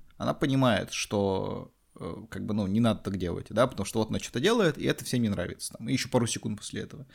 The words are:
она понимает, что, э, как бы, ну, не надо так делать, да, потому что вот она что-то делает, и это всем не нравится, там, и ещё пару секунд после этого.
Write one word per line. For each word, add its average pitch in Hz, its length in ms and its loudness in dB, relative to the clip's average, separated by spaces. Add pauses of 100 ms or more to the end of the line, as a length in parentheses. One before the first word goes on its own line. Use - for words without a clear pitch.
(180)
она 127 160 0
понимает, 127 580 2
что, 98 800 0 (260)
э, 87 160 -8 (140)
как 98 160 -8
бы, 98 80 -2
ну, 104 140 0
не 98 140 2
надо 110 240 4
так 98 120 -2
делать, 90 320 -4
да, 113 180 4
потому 107 200 -2
что - 140 -2
вот 107 100 0
она 101 80 0
что-то - 220 -6
делает, 196 360 4
и 90 80 -4
это 139 220 0
всем 123 160 0
не 110 80 2
нравится, 92 480 -4
там, 113 100 -10
и 135 60 0
ещё - 160 -2
пару 120 160 4
секунд 107 320 -4
после - 240 -8
этого. - 320 -12